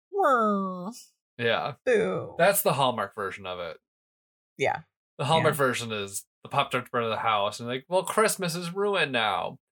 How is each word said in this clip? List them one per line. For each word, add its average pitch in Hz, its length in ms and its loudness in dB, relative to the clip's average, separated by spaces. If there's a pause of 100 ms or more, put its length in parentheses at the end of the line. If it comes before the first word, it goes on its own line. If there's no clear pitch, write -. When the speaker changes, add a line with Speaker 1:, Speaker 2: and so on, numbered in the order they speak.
(100)
Speaker 1:
Wah. 208 800 0 (480)
Speaker 2:
Yeah. 117 360 0 (120)
Speaker 1:
Boo. 185 520 0
Speaker 2:
That's 190 240 4
the 185 120 4
Hallmark 120 400 0
version 98 320 -6
of 90 120 -6
it. 85 180 -8 (840)
Speaker 1:
Yeah. 139 220 0 (380)
Speaker 2:
The 151 80 -4
Hallmark 156 280 4
Speaker 1:
Yeah. 156 40 -4
Speaker 2:
version 117 340 0
is 101 320 -6 (180)
the - 60 -16
Pop-Tarts 135 420 -2
burn 117 180 0
the 110 100 -2
house, 104 420 0
and 120 80 -8
like, 127 200 -6
well, 180 140 0
Christmas 185 540 0
is 175 180 -8
ruined 196 380 0
now. 104 460 0 (140)